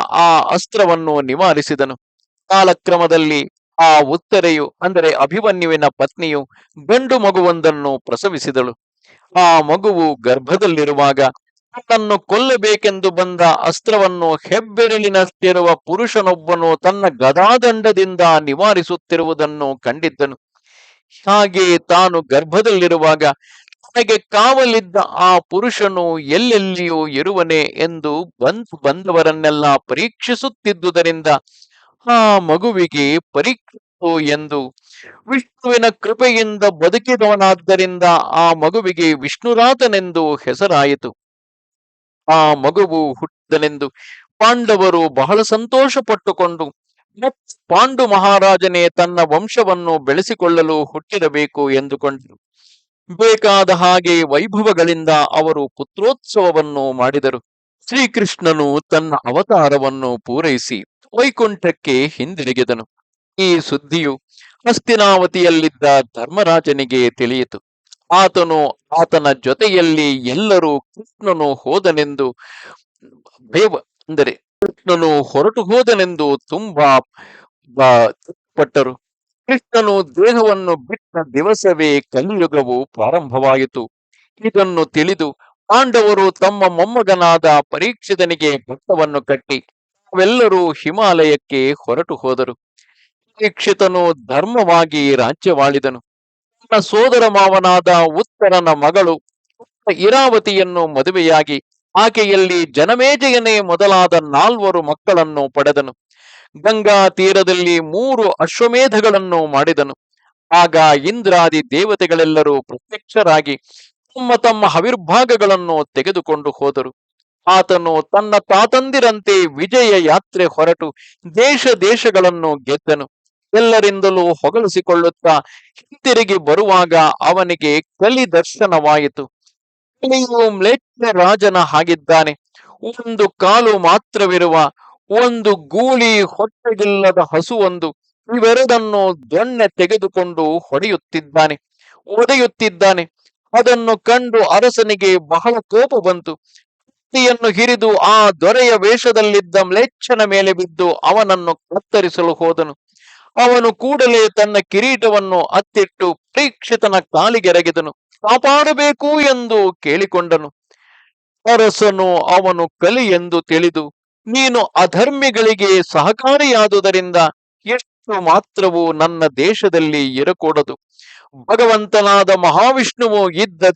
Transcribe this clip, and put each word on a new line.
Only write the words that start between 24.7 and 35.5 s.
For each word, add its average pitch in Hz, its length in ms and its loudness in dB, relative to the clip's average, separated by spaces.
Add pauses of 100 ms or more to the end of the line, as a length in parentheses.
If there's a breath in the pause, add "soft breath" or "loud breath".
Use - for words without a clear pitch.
ಆ 180 300 2
ಪುರುಷನು 185 800 -4
ಎಲ್ಲೆಲ್ಲಿಯೂ 175 880 -2
ಇರುವನೇ 165 540 -2
ಎಂದು 156 640 -6 (180)
ಬಂಧು 180 420 -6
ಬಂದವರನ್ನೆಲ್ಲ 156 920 0
ಪರೀಕ್ಷಿಸುತ್ತಿದ್ದುದರಿಂದ 170 1500 -4 (800 soft breath)
ಆ 220 340 4
ಮಗುವಿಗೆ 165 800 -2 (140)
ಪರೀಕ್ಷಿಸು 170 880 -6
ಎಂದು, 147 400 -4 (680 loud breath)
ವಿಷ್ಣುವಿನ 247 580 -2 (140)